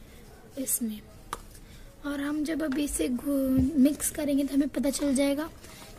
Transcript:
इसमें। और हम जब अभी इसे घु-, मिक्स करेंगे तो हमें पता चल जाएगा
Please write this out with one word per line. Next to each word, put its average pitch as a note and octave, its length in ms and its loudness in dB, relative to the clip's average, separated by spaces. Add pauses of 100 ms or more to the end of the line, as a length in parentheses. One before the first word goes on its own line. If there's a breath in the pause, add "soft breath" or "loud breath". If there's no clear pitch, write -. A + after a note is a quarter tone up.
(580 loud breath)
इसमें। A3+ 440 -2 (1040 loud breath)
और C#4+ 160 -4
हम D4 220 -2
जब D4+ 200 -2
अभी D4 200 0
इसे D4 260 0
घु-, C4 680 2
मिक्स C#4+ 320 6
करेंगे C#4+ 340 2
तो C#4 120 -2
हमें C#4 140 4
पता C#4 200 0
चल C#4+ 260 2
जाएगा C#4+ 340 2 (500 loud breath)